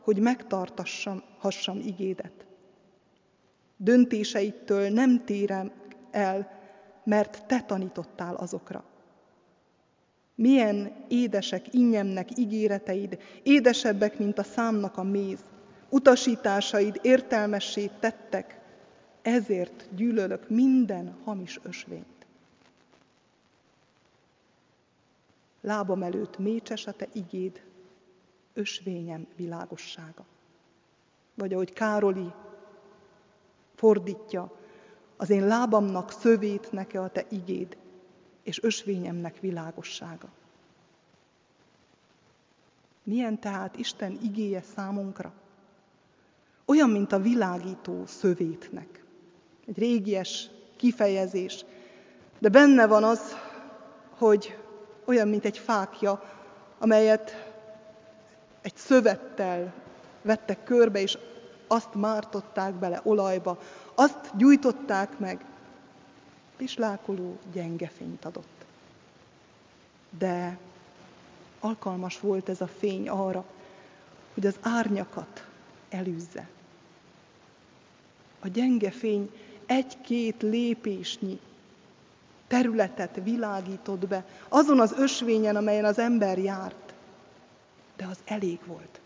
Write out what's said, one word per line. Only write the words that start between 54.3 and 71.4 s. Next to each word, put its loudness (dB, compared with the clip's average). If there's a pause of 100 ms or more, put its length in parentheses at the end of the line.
olyan, 4
mint 0
egy -2
fákja, -2 (560)
amelyet 4 (1080)
egy -12
szövettel 2 (480)
vettek -2
körbe, 4
és -2 (480)
azt 0
mártották -4
bele -4
olajba, 0 (360)
azt 2
gyújtották 4
meg, -8 (1120)
pislákoló, -6 (140)
gyenge -8
fényt -14
adott. -16 (1500)
De -4 (1040)